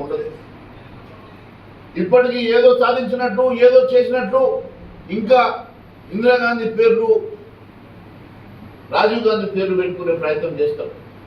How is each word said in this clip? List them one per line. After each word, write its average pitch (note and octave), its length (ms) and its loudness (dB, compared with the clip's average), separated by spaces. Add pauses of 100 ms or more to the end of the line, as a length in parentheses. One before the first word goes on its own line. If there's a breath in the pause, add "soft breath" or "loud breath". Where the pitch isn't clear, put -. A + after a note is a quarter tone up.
ఉండదు. - 280 -8 (1700)
ఇప్పటికీ A#3+ 420 2
ఏదో A#3+ 400 4
సాధించినట్టు, B3 640 -2
ఏదో B3 440 4
చేసినట్టు B3 760 0 (480)
ఇంకా A3+ 560 0 (460)
ఇందిరాగాంధీ A#3 520 0
పేర్లు, A3+ 440 2 (1800)
రాజీవ్ A3 340 0
గాంధీ G3+ 240 0
పేర్లు F#3 320 -2
పెట్టుకునే F3 320 -4
ప్రయత్నం D3+ 460 -4
చేస్తారు. D3 300 -4 (360)